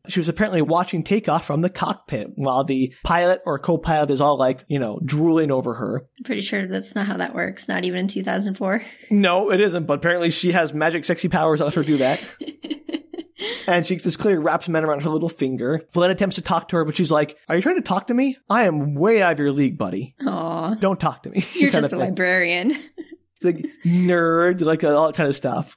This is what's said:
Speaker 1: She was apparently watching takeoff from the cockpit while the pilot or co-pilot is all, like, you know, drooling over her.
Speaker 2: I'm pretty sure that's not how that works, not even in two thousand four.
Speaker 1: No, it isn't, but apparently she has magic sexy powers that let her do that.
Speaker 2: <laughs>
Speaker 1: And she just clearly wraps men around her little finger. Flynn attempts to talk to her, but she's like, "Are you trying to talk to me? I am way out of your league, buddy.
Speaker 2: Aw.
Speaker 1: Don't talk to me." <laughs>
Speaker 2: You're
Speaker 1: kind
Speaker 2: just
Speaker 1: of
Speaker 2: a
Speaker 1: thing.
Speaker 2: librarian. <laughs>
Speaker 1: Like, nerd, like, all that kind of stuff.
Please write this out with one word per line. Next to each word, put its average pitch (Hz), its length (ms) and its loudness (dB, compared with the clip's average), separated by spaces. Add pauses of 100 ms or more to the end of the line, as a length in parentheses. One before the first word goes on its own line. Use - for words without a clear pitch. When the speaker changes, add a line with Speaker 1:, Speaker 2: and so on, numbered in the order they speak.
Speaker 1:
She - 120 -2
was 160 100 -2
apparently 185 320 0
watching 165 420 0
takeoff 185 420 0
from 151 160 -2
the 180 100 0
cockpit - 640 -6
while 135 300 0
the 131 280 -2 (100)
pilot 175 420 2
or 147 120 -2
co-pilot 160 540 0
is 135 100 2
all, 143 160 4
like, 131 300 0
you 143 100 -2
know, 110 260 -4
drooling 156 480 2
over 123 240 0
her. 110 300 -4 (140)
Speaker 2:
I'm 247 60 -14
pretty 208 160 -4
sure 196 260 -4
that's 190 260 -8
not 202 140 -2
how 196 100 -4
that 180 160 -4
works, 190 340 -6
not 180 180 -4
even 180 160 -2
in 190 60 -2
two 190 160 -4
thousand 190 320 -2
four. 202 280 -2 (260)
Speaker 1:
No, 202 400 4
it 190 120 4
isn't, 175 260 0
but 143 120 0
apparently 170 300 2
she 170 220 0
has 160 220 2
magic 160 320 0
sexy 175 240 0
powers 160 300 2
that 151 60 2
let 151 100 -2
her 160 80 2
do 147 140 2
that. 135 220 2 (200)
Speaker 2:
<laughs> - 120 -10 (1160)
Speaker 1:
And 175 200 2
she 185 80 0
just - 240 -4
clearly 202 240 2
wraps 165 260 0
men 160 140 0
around 147 180 0
her 160 80 -2
little 160 200 0
finger. 131 520 -2 (120)
Flynn 175 180 2
attempts 185 240 -2
to 175 80 -6
talk 165 260 -2
to - 60 -2
her, 160 100 2
but 151 100 -6
she's 185 160 0
like, 151 260 0 (120)
"Are 160 60 0
you 180 60 2
trying 339 160 2
to 254 40 0
talk 196 260 -4
to 240 60 -2
me? 262 240 0 (120)
I 220 160 4
am 147 280 0
way 202 280 4
out 175 120 4
of 147 60 -4
your 143 120 2
league, 139 280 0
buddy. 95 360 -6 (120)
Speaker 2:
Aw. 170 480 -4
Speaker 1:
Don't 196 240 0
talk - 240 -2
to - 80 -14
me." 190 180 0
<laughs> - 60 -16
Speaker 2:
You're 285 160 4
Speaker 1:
kind 156 120 2
Speaker 2:
just 139 100 -2
Speaker 1:
of 180 60 -4
Speaker 2:
a - 40 0
Speaker 1:
thing. 190 80 -2
Speaker 2:
librarian. 180 680 0
<laughs> - 40 -16 (600)
Speaker 1:
Like, 170 220 0 (180)
nerd, 175 800 4
like, 160 220 2
all 151 240 4
that 156 80 -2
kind 156 120 2
of 139 80 0
stuff. - 420 -4